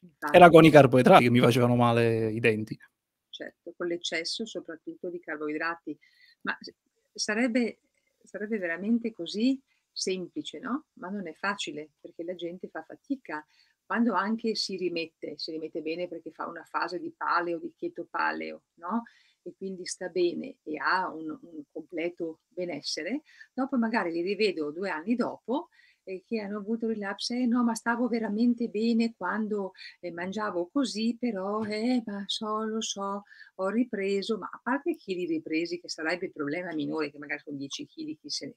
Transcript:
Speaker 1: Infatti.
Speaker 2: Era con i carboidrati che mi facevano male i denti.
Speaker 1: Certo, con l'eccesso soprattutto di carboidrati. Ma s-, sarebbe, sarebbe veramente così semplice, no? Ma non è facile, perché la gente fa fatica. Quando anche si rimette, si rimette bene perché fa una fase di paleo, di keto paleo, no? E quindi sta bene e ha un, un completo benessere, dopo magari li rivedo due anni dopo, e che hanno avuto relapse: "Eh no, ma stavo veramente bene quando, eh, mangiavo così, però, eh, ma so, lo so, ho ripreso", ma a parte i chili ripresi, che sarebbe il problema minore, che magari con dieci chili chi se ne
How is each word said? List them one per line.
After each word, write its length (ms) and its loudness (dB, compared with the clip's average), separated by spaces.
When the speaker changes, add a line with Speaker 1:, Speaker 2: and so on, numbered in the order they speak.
Speaker 1:
Infatti. 340 -2
Speaker 2:
Era 140 12
con 140 12
i 60 12
carboidrati 540 10
che 60 4
mi 100 6
facevano 360 6
male 560 4
i 80 -4
denti. 380 2
Speaker 1:
Certo, 460 -14
con 120 -6
l'eccesso 580 -6
soprattutto 640 -12
di 100 -10
carboidrati. 800 -6
Ma 180 -6
s-, 140 -18
sarebbe, 680 -2
sarebbe 340 -6
veramente 540 -2
così 500 -2
semplice, 680 -8
no? 340 -8
Ma 160 -14
non 180 -8
è 60 -12
facile, 640 -8
perché 240 -14
la 120 -8
gente 340 -10
fa 140 -12
fatica. 640 -10
Quando 280 0
anche 420 -2
si 220 -6
rimette, 600 -6
si 140 -10
rimette 300 -8
bene 260 -6
perché 240 -14
fa 160 -10
una 160 -12
fase 360 -6
di 160 -10
paleo, 440 -2
di 160 -12
keto 340 -10
paleo, 540 -6
no? 280 -6
E 120 -14
quindi 300 -12
sta 220 -10
bene 560 -2
e 140 -8
ha 340 -2
un, 180 -10
un 420 -14
completo 760 -8
benessere, 720 -8
dopo 240 -4
magari 340 0
li 120 -2
rivedo 480 0
due 180 -6
anni 260 -2
dopo, 540 -4
e 180 -10
che 140 -4
hanno 200 -8
avuto 280 -4
relapse: 540 -6
"Eh 60 0
no, 160 2
ma 120 2
stavo 320 0
veramente 640 0
bene 480 0
quando, 560 -4
eh, 120 -10
mangiavo 600 -4
così, 480 0
però, 460 -4
eh, 400 0
ma 220 -6
so, 360 -4
lo 180 -4
so, 420 -6
ho 140 -2
ripreso", 680 -2
ma 140 -10
a 120 -18
parte 280 -2
i 40 -4
chili 300 -6
ripresi, 540 -4
che 100 -14
sarebbe 380 -6
il 40 -18
problema 420 -6
minore, 380 -4
che 80 -20
magari 240 -8
con 140 -10
dieci 280 -10
chili 320 -12
chi 120 -18
se 180 -8
ne 100 -18